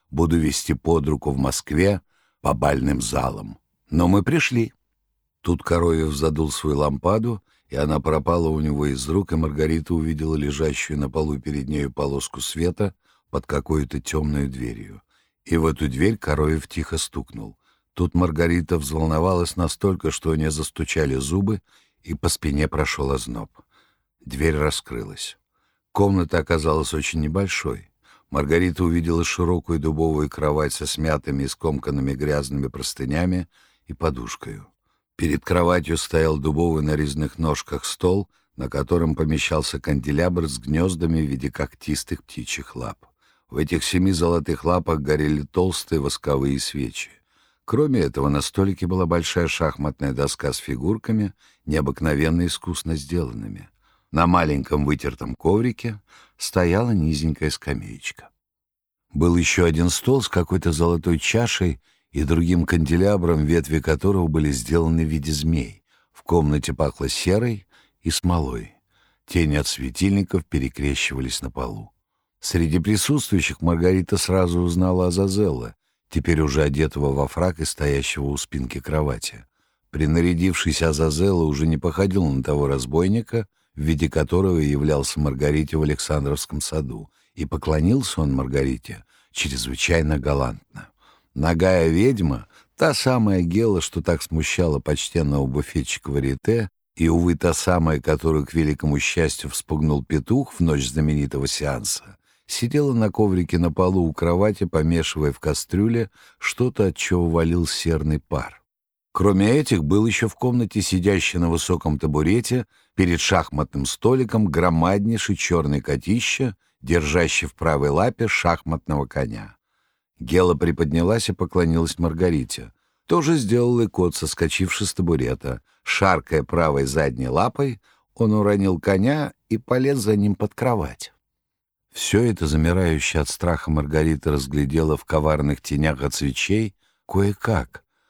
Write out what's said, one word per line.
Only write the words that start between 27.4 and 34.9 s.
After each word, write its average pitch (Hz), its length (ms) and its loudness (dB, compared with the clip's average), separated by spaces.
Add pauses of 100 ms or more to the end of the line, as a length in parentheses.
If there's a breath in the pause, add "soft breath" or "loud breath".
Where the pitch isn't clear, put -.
Маргарита 80 540 0
увидела 85 400 2
широкую 85 560 -2
дубовую 76 500 0
кровать 76 420 -2
со - 140 -8
смятыми 73 580 -2
и 67 40 -4
скомканными 69 680 -4
грязными 69 540 -2
простынями 78 840 -4 (360 soft breath)
и 80 80 -12
подушкою. 64 720 -6 (500)